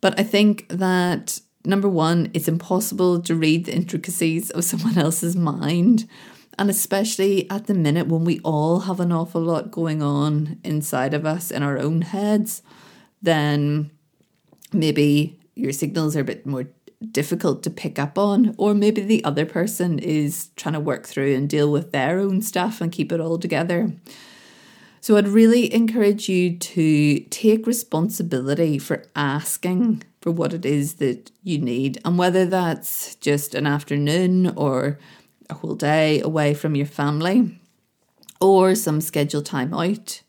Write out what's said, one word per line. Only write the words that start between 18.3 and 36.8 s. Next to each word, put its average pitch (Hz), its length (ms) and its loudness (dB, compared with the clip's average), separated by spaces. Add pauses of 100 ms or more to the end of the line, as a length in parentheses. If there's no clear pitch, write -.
or 208 180 2
maybe 208 280 2
the 220 220 2
other 147 200 0
person 175 540 -2
is 151 580 -2
trying - 160 -6
to 156 80 -2
work 147 260 -4
through 139 280 0
and 139 140 0
deal 147 220 2
with 143 220 -2
their 143 260 0
own 196 220 0
stuff 185 400 -2
and 170 120 -2
keep 156 200 -4
it 165 80 -2
all 165 180 -2
together. 170 540 -2 (1080)
So 208 160 4
I'd 202 120 4
really 226 440 6
encourage 220 560 2
you 180 280 2
to 151 640 2
take 220 460 2
responsibility 160 1120 -2
for - 260 -4 (100)
asking 180 880 -2 (180)
for 175 100 -4
what 170 220 -2
it 170 120 -8
is 143 300 -2
that 127 360 -4 (120)
you 175 160 -4
need, 131 460 -4
and 175 140 0
whether 180 260 4
that's 180 720 -4
just 143 380 -2
an 143 120 -2
afternoon 151 920 0
or 139 420 -2 (500)
a 160 60 -10
whole - 220 -8
day 156 440 2
away 151 340 0
from 151 200 -2
your 143 120 0